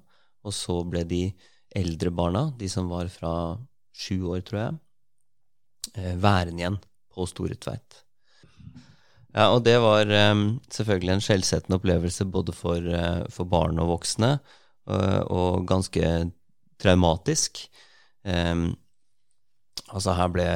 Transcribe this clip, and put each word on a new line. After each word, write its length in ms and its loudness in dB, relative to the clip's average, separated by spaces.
og 80 -6
så 360 -2
ble 140 -2
de 300 -2
eldre 360 -2
barna, 460 0
de 120 -8
som 200 -2
var 200 -4
fra 480 -6
sju 300 -6
år, 180 -4
tror 180 -8
jeg, 200 -6
eh, 200 -6
værende 440 2
igjen 200 -2
på 140 -4
Store 280 -8
Tveit. 480 -12
Ja, 180 6
og 100 4
det 160 6
var, 260 6
ehm, 540 4
selvfølgelig 420 0
en 100 2
skjellsettende 580 0
opplevelse 460 0
både 280 -4
for, 240 -4
eh, 520 -2
for 160 -8
barn 340 2
og 200 0
voksne, 400 0
eh, 420 0
og 380 0
ganske 640 0
traumatisk. 880 2
Ehm, 500 0
altså 260 -2
her 140 2
ble, 160 0